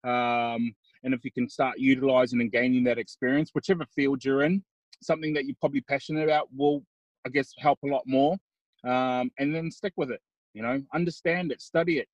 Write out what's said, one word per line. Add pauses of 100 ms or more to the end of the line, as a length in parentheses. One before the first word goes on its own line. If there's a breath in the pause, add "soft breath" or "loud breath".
Um, (300 soft breath)
and
if
you
can
start
utilizing
and
gaining
that
experience,
whichever (100)
field
you're
in, (400)
something
that
you're
probably
passionate
about
will, (420)
I
guess,
help
a
lot
more. (480)
Um,
and
then
stick
with
it, (320)
you
know, (120)
understand
it,
study
it. (120)